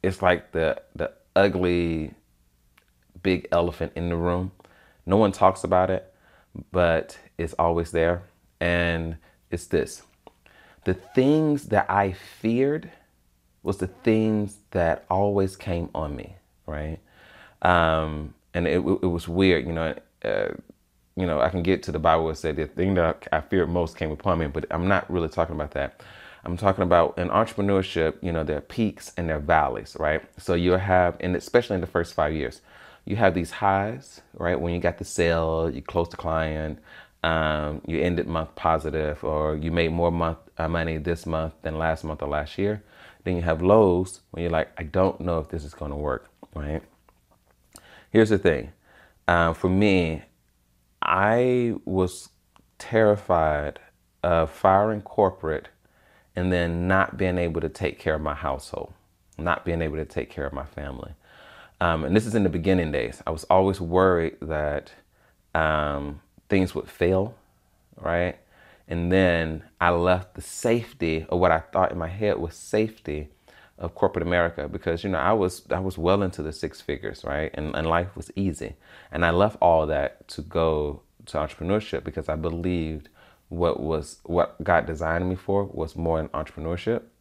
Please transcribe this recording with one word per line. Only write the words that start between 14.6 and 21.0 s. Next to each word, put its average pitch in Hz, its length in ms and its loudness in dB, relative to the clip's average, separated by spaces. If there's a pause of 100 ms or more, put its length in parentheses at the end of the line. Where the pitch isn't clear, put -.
that 85 380 0
always 98 460 0
came 85 400 -4
on 73 200 -4
me, - 200 -14 (320)
right? 78 320 -8 (640)
Um, 80 720 2 (180)
and 87 140 0
it, 80 100 2
it 90 300 0
was 85 200 -2
weird, 85 380 4
you 82 80 -4
know, 80 220 -4 (280)
uh, 50 260 -2 (680)